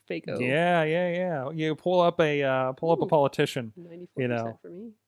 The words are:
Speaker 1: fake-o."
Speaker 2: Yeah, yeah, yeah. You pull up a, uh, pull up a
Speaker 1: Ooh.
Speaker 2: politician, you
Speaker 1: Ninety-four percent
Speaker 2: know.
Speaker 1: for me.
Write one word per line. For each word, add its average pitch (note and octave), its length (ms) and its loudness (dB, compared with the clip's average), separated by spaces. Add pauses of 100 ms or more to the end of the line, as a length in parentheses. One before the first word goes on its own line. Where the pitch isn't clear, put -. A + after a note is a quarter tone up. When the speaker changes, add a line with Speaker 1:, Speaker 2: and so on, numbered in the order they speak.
Speaker 1:
fake-o." - 320 -6
Speaker 2:
Yeah, D#3+ 460 2
yeah, E3+ 260 0
yeah. E3+ 440 -4
You D#3 200 -2
pull F3+ 280 2
up E3+ 180 4
a, D3 220 2
uh, C3 300 0
pull E3 180 -2
up E3 100 2
a - 40 -2
Speaker 1:
Ooh. B2+ 40 -2
Speaker 2:
politician, C#3 680 2
you E3+ 140 -18
Speaker 1:
Ninety-four E3+ 400 -6
percent A#2 160 -2
Speaker 2:
know. A2+ 160 -8
Speaker 1:
for - 80 -18
me. G3 220 -14 (180)